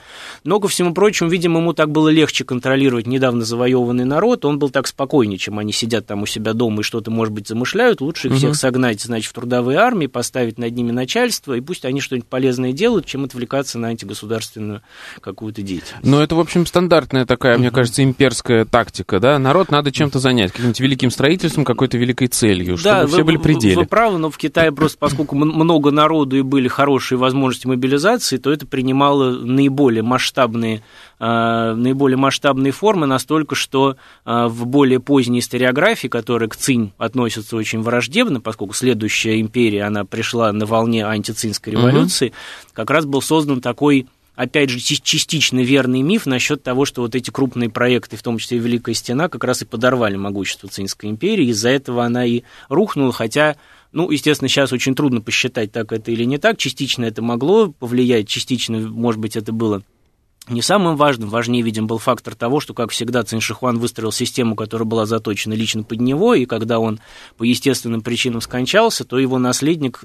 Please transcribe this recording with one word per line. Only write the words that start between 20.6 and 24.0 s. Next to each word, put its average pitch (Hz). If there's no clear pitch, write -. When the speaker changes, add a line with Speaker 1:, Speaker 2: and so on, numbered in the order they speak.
Speaker 2:
великим 131
строительством, 151
какой-то 123
великой 120
целью, 90
чтобы 202
Speaker 1:
Да, 151
Speaker 2:
все 156
Speaker 1:
вы, 156
Speaker 2:
были 160
Speaker 1:
вы, 156
Speaker 2:
пределы. 113
Speaker 1:
вы -
правы, 208